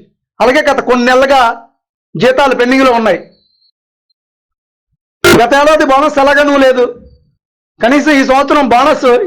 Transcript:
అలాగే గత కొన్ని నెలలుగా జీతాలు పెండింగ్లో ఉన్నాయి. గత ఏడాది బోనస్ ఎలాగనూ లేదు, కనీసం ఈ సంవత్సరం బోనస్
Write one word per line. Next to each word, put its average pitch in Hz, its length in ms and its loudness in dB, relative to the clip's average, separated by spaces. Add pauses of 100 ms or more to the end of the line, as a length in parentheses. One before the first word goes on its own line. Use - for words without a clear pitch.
(420)
అలాగే 262 260 0
గత 269 200 -2
కొన్ని 240 220 0
నెలలుగా 269 300 2 (840)
జీతాలు 254 380 0
పెండింగ్లో 262 380 0
ఉన్నాయి. 208 220 -2 (2250)
గత 240 100 0 (100)
ఏడాది 302 300 2
బోనస్ 285 320 0
ఎలాగనూ 285 320 0 (120)
లేదు, 254 180 0 (960)
కనీసం 285 380 0
ఈ - 100 0
సంవత్సరం 277 340 0 (100)
బోనస్ 269 340 0 (180)